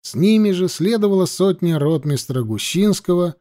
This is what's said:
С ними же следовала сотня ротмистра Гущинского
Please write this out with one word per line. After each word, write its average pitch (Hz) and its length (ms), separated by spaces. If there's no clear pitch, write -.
С - 120
ними 208 380
же 180 160
следовала 196 580
сотня 175 540
ротмистра 143 640
Гущинского 175 960